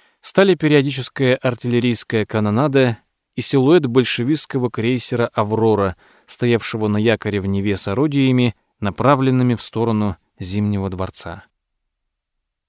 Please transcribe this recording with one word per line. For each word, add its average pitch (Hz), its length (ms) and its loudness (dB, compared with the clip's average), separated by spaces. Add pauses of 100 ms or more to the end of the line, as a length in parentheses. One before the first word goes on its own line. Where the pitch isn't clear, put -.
(220)
стали 190 320 2
периодическая 139 840 0
артиллерийская 120 920 -2
канонада 120 720 2 (360)
и 120 60 -4
силуэт 139 460 4
большевистского 123 840 0
крейсера 117 640 -2
«Аврора», 107 640 0 (320)
стоявшего 113 600 -2
на 104 100 2
якоре 107 440 0
в 98 60 -4
Неве 98 300 -2
с - 100 -6
орудиями, 131 680 0 (240)
направленными 127 760 0
в - 80 -8
сторону 107 540 -2 (220)
Зимнего 98 520 -2
дворца. 92 540 -10 (1200)